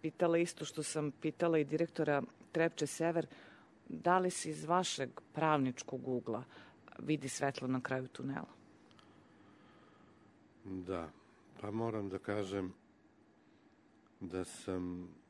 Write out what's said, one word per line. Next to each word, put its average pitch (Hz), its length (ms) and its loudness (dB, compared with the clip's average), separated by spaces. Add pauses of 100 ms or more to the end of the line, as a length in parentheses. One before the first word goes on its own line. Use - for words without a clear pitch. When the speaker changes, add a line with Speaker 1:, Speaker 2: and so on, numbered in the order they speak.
Speaker 1:
pitala 170 360 4
isto 170 260 0
što 151 180 -6
sam 151 280 -2
pitala 160 480 2
i 151 60 6
direktora 147 580 2 (300)
Trepče 160 340 2
Sever, 165 400 2 (640)
da 175 300 4
li 185 120 4
se - 200 -4
iz 151 140 -6
vašeg 160 460 2 (220)
pravničkog 135 760 2
ugla 120 360 -2 (540)
vidi 143 300 0
svetlo 131 400 0
na 127 120 2
kraju 131 280 -2
tunela? 135 400 -6 (2250)
Speaker 2:
Da, 90 460 -4 (500)
pa 107 100 -6
moram 110 380 -2
da 95 100 -4
kažem 98 560 -2 (1500)
da 92 240 -4
sam 90 640 -6 (220)